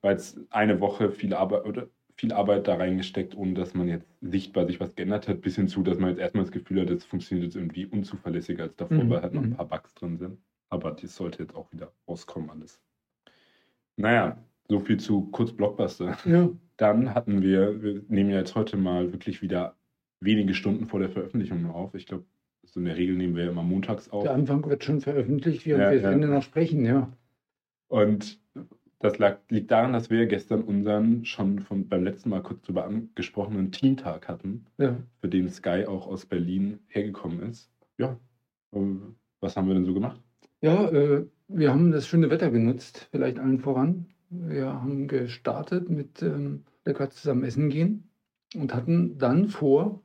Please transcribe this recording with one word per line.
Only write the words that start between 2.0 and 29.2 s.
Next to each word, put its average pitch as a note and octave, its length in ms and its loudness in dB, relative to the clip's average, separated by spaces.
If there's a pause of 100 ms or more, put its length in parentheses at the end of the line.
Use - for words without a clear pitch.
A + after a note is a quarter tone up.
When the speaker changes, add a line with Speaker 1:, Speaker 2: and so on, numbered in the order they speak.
Speaker 1:
viel A2+ 160 -2
Arbeit G2+ 360 2
da F2+ 80 2
reingesteckt, F#2 600 -2
ohne F#2+ 180 -2
dass F2+ 200 -4
man F2 140 0
jetzt E2+ 180 -4 (140)
sichtbar F#2 460 -2
sich F2 120 -4
was - 160 -6
geändert G2+ 320 -4
hat, F#2 140 -2
bis F#2+ 160 -2
hin G2 120 2
zu, G2 140 -2
dass F2+ 160 0
man F2+ 120 2
jetzt F2 100 -4
erstmal F#2 240 0
das - 80 -10
Gefühl F#2 280 -2
hat, F2+ 100 0
es F2 140 -2
funktioniert F2 420 -4
jetzt F2 100 -8
irgendwie F2+ 300 -6
unzuverlässiger - 760 -6
als - 120 -12
davor, D#3 280 2
Speaker 2:
Mhm. A#2 60 4
Speaker 1:
weil - 120 2
halt F3 120 -6
noch D3+ 80 0
ein A2+ 80 0
Speaker 2:
Mhm. A#2+ 60 -4
Speaker 1:
paar - 120 -6
Bugs - 260 -10
drin E2+ 220 -8
sind. F#2+ 220 -10 (320)
Aber E2 200 -6
das D#2 260 -14
sollte E2 260 -8
jetzt D#2 120 -12
auch - 180 -14
wieder E2 200 -14 (160)
rauskommen D#2+ 420 -10
alles. D#2 300 -20 (1160)
Naja, G#2+ 400 2 (320)
so G#2 120 2
viel G#2 180 0
zu G2 320 0
kurz A#2 220 -2
Blockbuster. F#2 720 -2
Speaker 2:
Ja. F3 260 6 (260)
Speaker 1:
Dann A2 380 4
hatten G2+ 280 2
wir, F#2+ 400 4
wir G2+ 260 -4
nehmen G2+ 220 4
ja G2 80 2
jetzt F#2 160 -4
heute G#2+ 220 0
mal F2+ 360 0
wirklich F#2 300 -8
wieder F2+ 340 -4 (440)
wenige G2 340 2
Stunden G#2+ 320 -2
vor G2 140 -2
der F#2 100 0
Veröffentlichung F2+ 520 -4
nur E2+ 120 -6
auf. F#2+ 200 -8
Ich F#2+ 120 -12
glaub, - 180 -10 (400)
so - 160 -10
in F2 60 -2
der D#2+ 100 -4
Regel F2+ 180 0
nehmen F2+ 220 0
wir E2+ 120 -2
immer F2 140 -4
montags F#2+ 460 -2
auf. G2+ 160 -4
Speaker 2:
Der C#3 80 2
Anfang C#3+ 360 0
wird C#3 140 0
schon C#3+ 180 0
veröffentlicht, C#3 680 -2
während D3 180 4
Speaker 1:
Ja, G2+ 60 6
Speaker 2:
wir C#3 60 6
das A#2+ 80 4
Speaker 1:
ja. G2 80 4
Speaker 2:
Ende D3+ 160 4
noch C#3+ 140 2
sprechen, D#3 420 0
ja. B2 280 2 (760)
Speaker 1:
Und G#2 520 2 (580)
das G#2 200 0
lag, G2+ 200 4 (120)